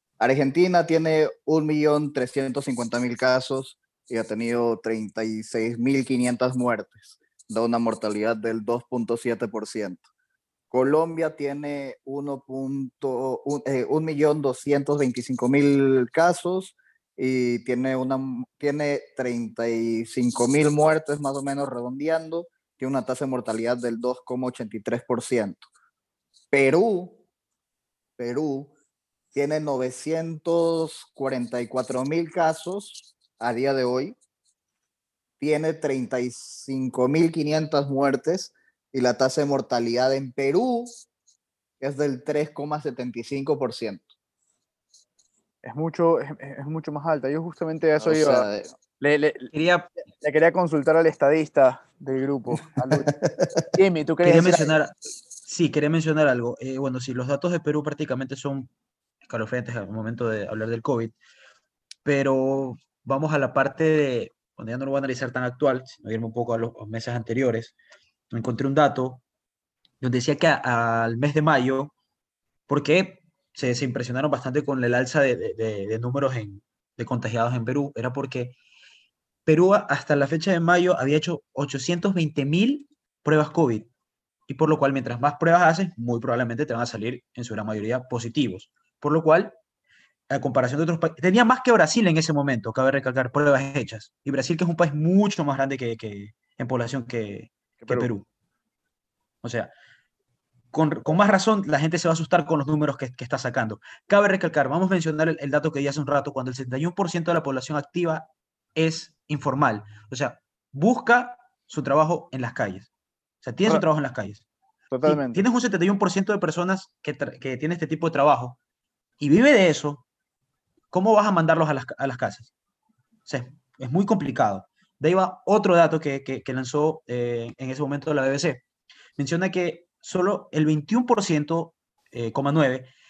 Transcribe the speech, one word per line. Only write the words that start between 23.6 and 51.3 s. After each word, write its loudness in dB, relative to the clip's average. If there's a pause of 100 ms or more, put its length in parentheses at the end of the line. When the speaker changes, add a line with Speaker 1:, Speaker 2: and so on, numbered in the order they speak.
Speaker 1:
del -6
dos -4
coma -6
ochenta -10
y -8
tres -4
por -2
ciento. -4 (840)
Perú, 2 (880)
Perú -6 (600)
tiene -2
novecientos -2
cuarenta -4
y -6
cuatro -4
mil -2
casos -4 (220)
a -4
día 0
de 0
hoy, -4 (1200)
tiene 0
treinta -4
y -4
cinco -4
mil 4
quinientas 0
muertes 0 (380)
y -2
la 2
tasa 2
de 0
mortalidad 0
en -6
Perú 0 (920)
es -6
del -2
tres -2
coma -6
setenta -8
y -8
cinco -4
por -4
ciento. -8 (1600)
Speaker 2:
Es -16
mucho, 2
es, -8 (100)
es -14
mucho -8
más -8
alta. 0
Yo -2
justamente -2
a 4
eso 0
Speaker 1:
O 4
Speaker 2:
iba. 4
Speaker 1:
sea, 4
de -6 (340)
Speaker 2:
Le, 4
le, 2 (180)
Speaker 3:
Quería 2 (320)
Speaker 2:
le 0
quería 6
consultar 2
al 6
estadista 4 (140)